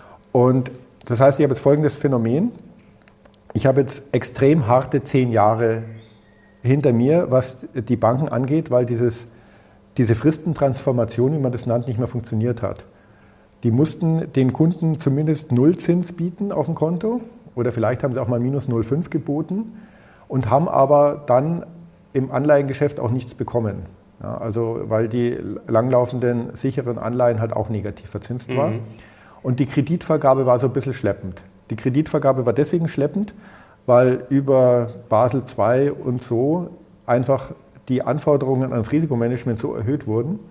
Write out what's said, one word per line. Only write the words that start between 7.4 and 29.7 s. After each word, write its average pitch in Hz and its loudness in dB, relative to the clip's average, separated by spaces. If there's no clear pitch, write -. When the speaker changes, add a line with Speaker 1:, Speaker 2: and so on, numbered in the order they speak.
Speaker 1:
die 120 -2
Banken 127 2
angeht, 135 -2
weil 123 2
dieses, 117 -2
diese 117 4
Fristentransformation, 135 0
wie 156 -2
man 131 -2
das - -8
nannt, 120 -2
nicht 113 -4
mehr 123 -2
funktioniert 113 -4
hat. 101 -6
Die 117 2
mussten 160 0
den 131 2
Kunden 160 0
zumindest 151 -2
Nullzins 170 2
bieten 185 -6
auf 156 -2
dem 165 -4
Konto 180 -2
oder 120 -2
vielleicht 113 -2
haben 131 -2
sie 127 -4
auch 120 -4
mal 123 0
minus 131 -2
null 117 0
fünf 139 -4
geboten 160 -4
und 127 -2
haben 147 4
aber 143 2
dann 131 0
im 131 -2
Anleihengeschäft 143 2
auch 117 -2
nichts 123 -4
bekommen. 107 -4
Ja, - -8
also 113 -4
weil 110 0
die 120 -2
langlaufenden, 120 0
sicheren 120 -4
Anleihen 120 0
halt 113 -2
auch 110 -4
negativ 101 -8
verzinst 123 -8
waren. 165 0
Speaker 2:
Mhm. - -8
Speaker 1:
Und 127 0
die 135 0
Kreditvergabe 139 2